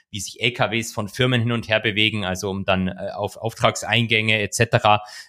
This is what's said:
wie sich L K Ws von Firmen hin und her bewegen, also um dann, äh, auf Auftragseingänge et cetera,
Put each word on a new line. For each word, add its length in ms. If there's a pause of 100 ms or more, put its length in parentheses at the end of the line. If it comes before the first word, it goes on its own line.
wie 100
sich 220
L 120
K 180
Ws 200
von 160
Firmen 340
hin 100
und 160
her 120
bewegen, 460
also 240
um 160
dann, 220
äh, 260
auf 240
Auftragseingänge 1040
et 140
cetera, 480 (260)